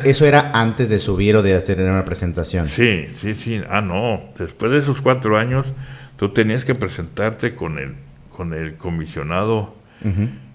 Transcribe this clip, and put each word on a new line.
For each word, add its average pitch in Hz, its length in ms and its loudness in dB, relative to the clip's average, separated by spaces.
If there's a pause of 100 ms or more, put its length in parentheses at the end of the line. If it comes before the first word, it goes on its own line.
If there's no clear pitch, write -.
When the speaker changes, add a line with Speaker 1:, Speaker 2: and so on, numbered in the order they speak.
Speaker 1:
eso 139 220 6
era 143 280 6
antes 113 360 2
de 104 100 2
subir 98 380 4
o 107 40 6
de 98 140 4
hacer 92 260 0
una 92 240 2
presentación. 87 600 -2
Speaker 2:
Sí, 87 420 0 (120)
sí, 104 160 -4
sí. 113 340 -6
Ah, 101 120 0
no. 104 400 -2 (160)
Después 107 360 -4
de 147 60 4
esos 139 200 0
cuatro 127 380 2
años, 131 340 -2 (460)
tú 101 160 0
tenías 113 320 2
que 135 100 0
presentarte 107 800 -4
con 80 220 -8
el, 69 180 -10 (340)
con 85 240 -8
el 80 220 -8
comisionado, 87 1000 -4 (280)
Speaker 1:
Ujú. 101 260 0 (260)